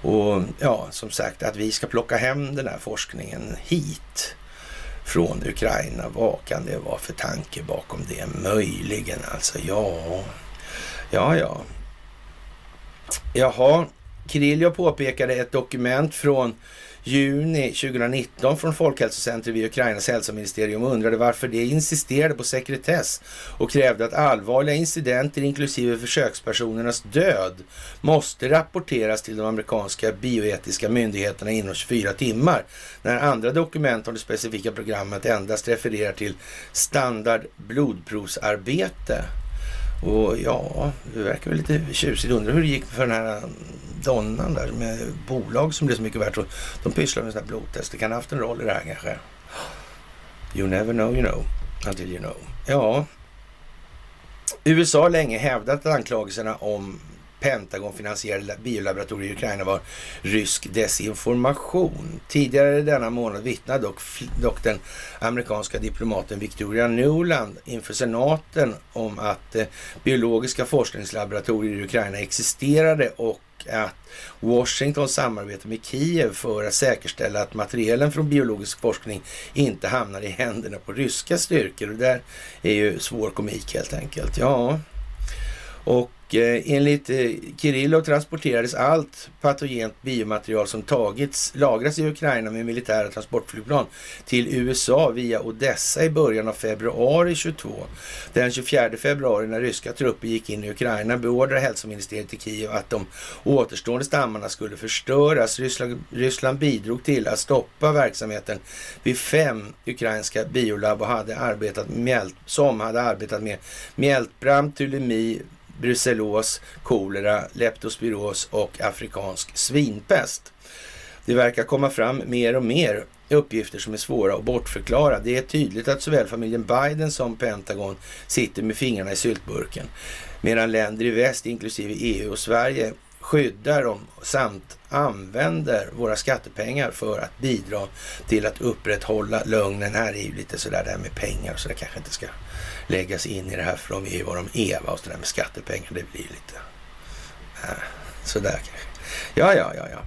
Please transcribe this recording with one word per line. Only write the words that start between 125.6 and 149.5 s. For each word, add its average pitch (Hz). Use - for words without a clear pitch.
att 135
såväl 147
familjen 117
Biden 147
som 117
Pentagon 101
sitter 110
med 110
fingrarna 101
i 98
syltburken, -
medan 113
länder 110
i 120
väst, 123
inklusive 107
E 107
U 107
och 101
Sverige, 117
skyddar 139
dem 107
samt 107
använder 123
våra 110
skattepengar 123
för 107
att -
bidra 101
till 107
att -
upprätthålla 107
lögnen. 101
Här 107
är 101
ju -
lite -
sådär, -
det 95
här -
med -
pengar, -
så -
det -
kanske -
inte -
ska -
läggas 92
in 95
i 95
det 90
här, 90
för -
de 98
är 92
ju -
vad 90
de 90
är, 110
va? -
Och -
så -
där -
med -
skattepengar, -
det 87
blir -
lite... -
Äh, -
sådär -
kanske. -
Ja, 180